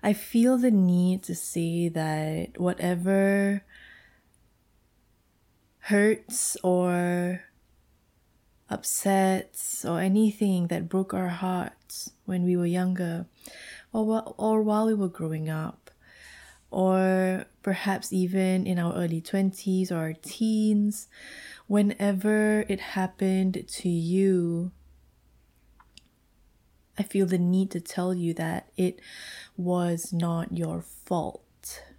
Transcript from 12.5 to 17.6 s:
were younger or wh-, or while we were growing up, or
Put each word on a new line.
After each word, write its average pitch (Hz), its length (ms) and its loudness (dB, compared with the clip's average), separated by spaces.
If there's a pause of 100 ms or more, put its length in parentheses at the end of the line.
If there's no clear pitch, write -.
were 175 120 0
younger 175 580 -2 (680)
or 220 100 0
wh-, 220 340 -2
or 220 220 2
while 214 240 2
we 220 80 2
were 196 160 0
growing 156 400 -4
up, 156 420 -8 (800)
or 185 760 2 (160)